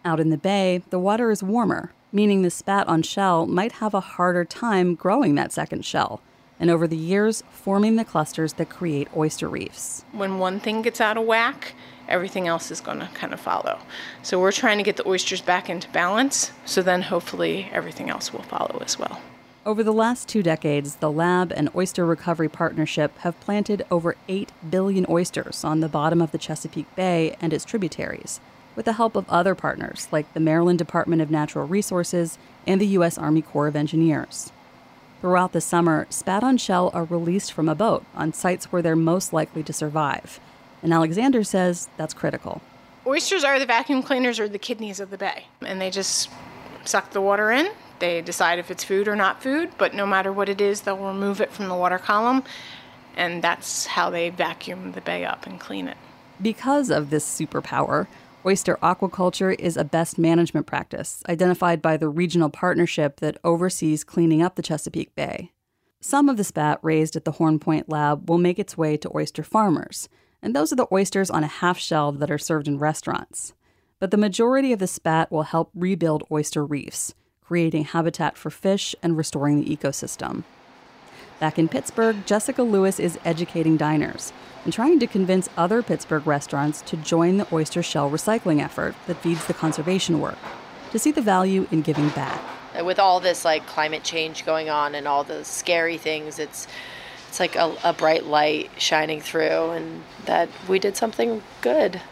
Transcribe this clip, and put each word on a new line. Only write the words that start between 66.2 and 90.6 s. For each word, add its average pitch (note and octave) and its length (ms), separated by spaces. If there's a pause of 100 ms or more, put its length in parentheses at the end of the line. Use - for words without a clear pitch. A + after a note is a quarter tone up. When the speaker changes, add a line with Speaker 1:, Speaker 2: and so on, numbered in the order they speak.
Speaker 1:
of C4 80
the G#3 60
spat D3+ 400
raised D#3 320
at D#3+ 100
the D#3 80
Horn D#3 280
Point D#3 280
Lab D3+ 400
will E3+ 100
make F3 200
its - 180
way D#3 200
to D#3 200
oyster D3+ 280
farmers, - 640 (340)
and A3+ 140
those D#4 160
are C4+ 40
the A#3+ 140
oysters F#3+ 400
on D#3 140
a - 20
half F3+ 320
shell D3+ 320
that C#3+ 220
are D3 40
served D3+ 300
in C#3+ 140
restaurants. - 720 (460)
But F#3+ 100
the G#3 60
majority A#3 560
of G3+ 80
the F#3 80
spat D#3+ 420
will D#3 140
help E3 280
rebuild E3+ 600
oyster D3+ 340
reefs, - 480 (300)
creating E3 400
habitat E3 540
for D3+ 100
fish - 540
and E3 140
restoring D3 460
the D3+ 140
ecosystem. - 680 (960)
Back D#3 200
in E3 100
Pittsburgh, A3+ 560
Jessica A3 380
Lewis G3 360
is F3 280
educating E3 500
diners D3+ 560 (320)
and E3+ 80
trying D4 280
to A#3 60
convince F#3 500
other G3 260
Pittsburgh D#3 440
restaurants C#3+ 560
to - 140
join E3+ 400
the G3+ 160
oyster D#3+ 300
shell C#3+ 280
recycling D#3+ 520
effort - 320 (120)
that F3 120
feeds E3 280
the E3+ 80
conservation E3 640
work, - 200 (540)